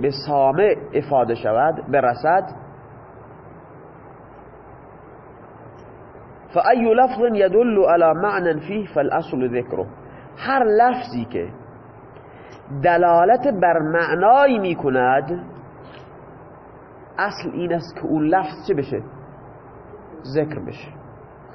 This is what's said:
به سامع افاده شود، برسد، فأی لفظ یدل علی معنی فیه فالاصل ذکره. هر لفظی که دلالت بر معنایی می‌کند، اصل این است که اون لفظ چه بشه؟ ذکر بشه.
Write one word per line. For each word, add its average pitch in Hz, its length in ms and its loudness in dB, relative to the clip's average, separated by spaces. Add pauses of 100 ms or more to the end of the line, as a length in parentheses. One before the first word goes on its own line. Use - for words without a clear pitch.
به 135 80 0 (180)
سامع 147 480 2 (180)
افاده 135 420 0
شود، 127 560 -2
برسد، 139 520 2 (4000)
فأی 233 400 2
لفظ 254 260 2 (140)
یدل 202 500 2
علی 165 360 4
معنی 180 480 -2
فیه 202 260 -8
فالاصل 147 540 -2
ذکره. 117 380 -4 (520)
هر 269 260 0
لفظی 226 600 0
که 87 240 -6 (1300)
دلالت 175 640 4
بر 175 320 2
معنایی 175 800 4
می‌کند، 143 840 0 (1700)
اصل 185 360 -6
این 170 200 -4
است 165 220 -6
که 160 100 -10
اون 156 200 0
لفظ 160 420 -2
چه 202 60 -2
بشه؟ 131 280 -4 (1300)
ذکر 151 240 -2
بشه. - 320 -14 (640)